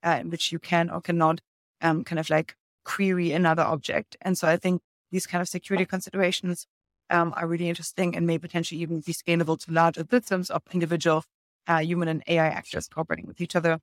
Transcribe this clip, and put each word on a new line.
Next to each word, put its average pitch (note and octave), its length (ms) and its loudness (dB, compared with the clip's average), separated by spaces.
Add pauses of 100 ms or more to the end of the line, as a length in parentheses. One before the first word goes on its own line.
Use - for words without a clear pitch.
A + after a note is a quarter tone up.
uh, E3+ 160 2
in E3 100 -8
which - 220 -4
you E3 80 -6
can E3+ 300 2
or E3+ 100 -6
cannot, E3 400 2 (420)
um, D#3+ 220 2
kind E3+ 160 -4
of, D#3 100 -6
like, D#3 260 0 (280)
query F3+ 480 0
another E3+ 320 4
object. - 580 -4
And F#3 160 -2
so E3+ 120 0
I E3+ 80 4
think F3+ 240 0 (280)
these F3+ 160 -4
kind F3+ 160 -4
of F3+ 60 -4
security F#3 380 -2
considerations, F3+ 800 -4 (420)
um, E3+ 260 2
are E3+ 120 -4
really E3+ 220 -2
interesting E3+ 460 -4
and E3+ 120 0
may E3 100 2
potentially E3 440 -4
even E3 180 -4
be E3 140 -8
scalable E3 500 0
to - 80 -8
larger E3 380 2
systems F#3+ 420 0
of - 100 -2 (100)
individual, E3 520 2 (420)
uh, E3 140 2
human E3+ 280 0
and D#3+ 200 -2
A E3+ 120 4
I D#3+ 80 4
actors - 400 -6
cooperating - 380 -6
with - 160 -12
each F3 140 -6
other. E3 280 2